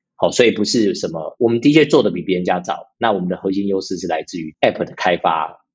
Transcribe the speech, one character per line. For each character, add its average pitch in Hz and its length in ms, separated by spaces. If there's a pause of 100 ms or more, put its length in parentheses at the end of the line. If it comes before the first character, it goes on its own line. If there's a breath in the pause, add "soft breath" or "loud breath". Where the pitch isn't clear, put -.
(160)
好， 85 160
所 123 160
以 110 40
不 104 140
是 104 300
什 92 140
么， 80 280
我 117 100
们 117 140
的 143 100
确 151 140
做 151 160
得 104 80
比 85 140
别 90 120
人 90 80
家 90 160
早， - 280 (100)
那 117 140
我 98 80
们 90 100
的 92 80
核 95 140
心 98 160
优 98 140
势 95 160
是 90 100
来 80 160
自 90 160
于 78 220
App 107 220
的 - 140
开 90 180
发， 80 480 (120)